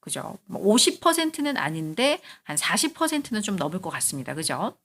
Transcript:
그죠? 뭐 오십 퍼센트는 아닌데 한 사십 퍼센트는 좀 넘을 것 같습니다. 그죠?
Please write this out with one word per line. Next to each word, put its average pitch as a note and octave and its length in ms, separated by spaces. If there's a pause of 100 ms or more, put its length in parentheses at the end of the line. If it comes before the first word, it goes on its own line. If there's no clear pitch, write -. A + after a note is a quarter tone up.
그죠? - 360 (100)
뭐 - 140
오십 A#3+ 400
퍼센트는 D#4+ 560
아닌데 D#3+ 640 (220)
한 D3 140
사십 F3+ 380
퍼센트는 D4 460
좀 G#3 140
넘을 E3 260
것 E3+ 100
같습니다. C#3 440
그죠? D#3 500